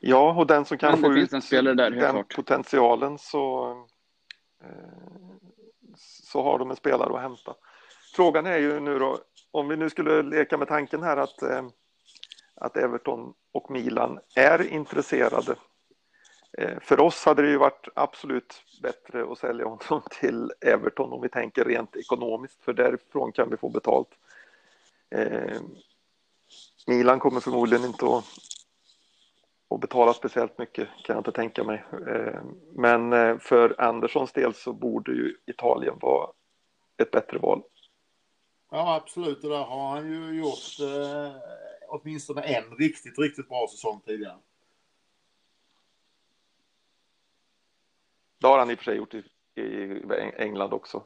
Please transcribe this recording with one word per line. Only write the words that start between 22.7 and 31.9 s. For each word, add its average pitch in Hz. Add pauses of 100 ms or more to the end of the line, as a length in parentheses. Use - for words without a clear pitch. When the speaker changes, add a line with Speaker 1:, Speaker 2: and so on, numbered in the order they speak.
Speaker 1:
därifrån 123
kan 120
vi 117
få -
betalt. 110 (1000)
Eh, 110 (1300)
Milan 123
kommer 127
förmodligen 123
inte 123
att, 123 (1500)
att 113
betala 120
speciellt 117
mycket, 113 (160)
kan -
jag 110
inte 110
tänka 113
mig. 107 (240)